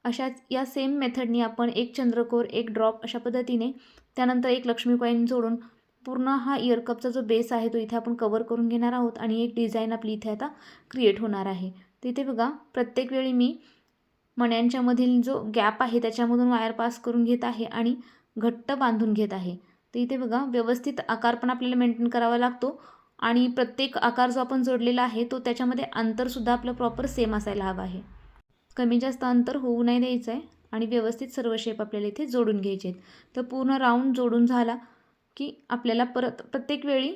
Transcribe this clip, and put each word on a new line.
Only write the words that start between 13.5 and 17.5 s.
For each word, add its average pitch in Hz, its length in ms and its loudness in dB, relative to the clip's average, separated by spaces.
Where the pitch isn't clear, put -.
मण्यांच्या 240 440 2
मधील 247 400 4
जो 262 180 -2
गॅप 214 280 2
आहे 240 160 2
त्याच्यामधून 240 480 2
वायर 226 240 2
पास 233 280 -4
करून 240 240 2
घेत 247 200 2
आहे 233 220 -2